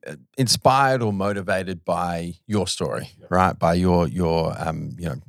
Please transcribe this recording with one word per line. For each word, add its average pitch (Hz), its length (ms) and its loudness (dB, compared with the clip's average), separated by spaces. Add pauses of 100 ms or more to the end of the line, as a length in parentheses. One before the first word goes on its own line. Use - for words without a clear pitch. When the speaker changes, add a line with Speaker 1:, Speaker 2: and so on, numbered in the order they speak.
Speaker 1:
uh, 73 100 -12 (220)
inspired 131 640 4
or 107 100 0
motivated 95 720 -2
by 87 520 -4 (100)
your 104 200 -2
story, - 440 -6 (100)
Speaker 2:
Yeah. - 80 -20
Speaker 1:
right? 90 300 2
By 85 160 2
your, 87 340 4
your, 82 500 0
um, 80 400 -8
you 85 120 -6
know, 67 60 -6 (120)